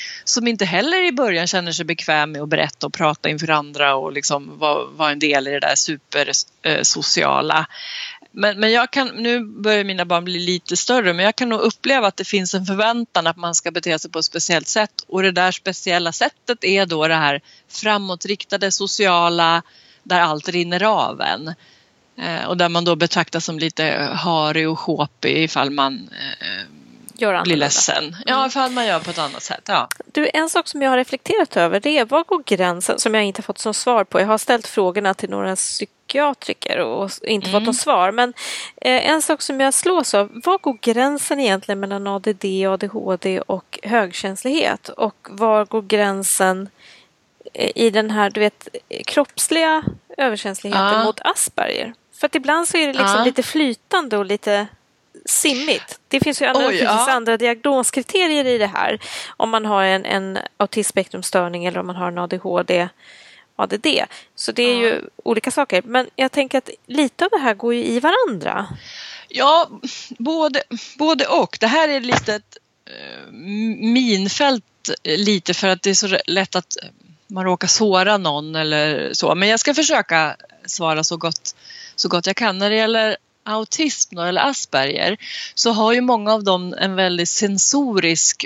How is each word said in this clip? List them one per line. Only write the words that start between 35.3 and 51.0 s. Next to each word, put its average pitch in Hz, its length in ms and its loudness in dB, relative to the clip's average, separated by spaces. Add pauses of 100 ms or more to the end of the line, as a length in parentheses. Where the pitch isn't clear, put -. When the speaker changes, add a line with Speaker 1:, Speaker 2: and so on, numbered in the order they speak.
Speaker 2:
psykiatriker - 1200 -4
och 160 260 -2
s-, - 180 -10
inte 196 240 -2
fått 185 100 -4
Speaker 1:
Mm. 214 60 0
Speaker 2:
något 240 140 0
svar. 196 340 2
Men, 247 220 0 (480)
eh, 254 280 2
en 311 120 4
sak 294 200 -2
som 269 200 -4
jag 269 120 4
slås 359 400 0
av, 202 320 0
var 370 120 2
går 269 240 -2
gränsen 269 580 0
egentligen 196 400 0
mellan 196 280 -6
A 202 120 -2
D 214 140 -2
D, 190 320 -2
A 190 120 2
D 202 100 -4
H 190 300 -4
D 190 240 -2
och - 420 -6
högkänslighet? 208 1040 -2
Och - 400 -4
var 214 360 2
går 220 160 -4
gränsen, 196 880 0 (840)
eh, - 220 -2
i 233 140 4
den 214 220 0
här, 208 180 2
du 214 100 -4
vet, - 280 0 (380)
kroppsliga 311 800 0 (340)
överkänsligheten 208 680 0 (140)
Speaker 1:
Ja. 226 40 4